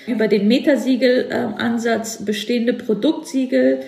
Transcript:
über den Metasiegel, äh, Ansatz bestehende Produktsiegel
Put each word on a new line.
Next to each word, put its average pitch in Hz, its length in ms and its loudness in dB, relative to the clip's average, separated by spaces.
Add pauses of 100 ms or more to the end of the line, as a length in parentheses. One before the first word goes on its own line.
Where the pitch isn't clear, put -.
über 220 220 0
den 202 180 2
Metasiegel, 254 840 2
äh, - 40 -4
Ansatz 226 880 -4
bestehende 233 520 -2
Produktsiegel 262 1120 0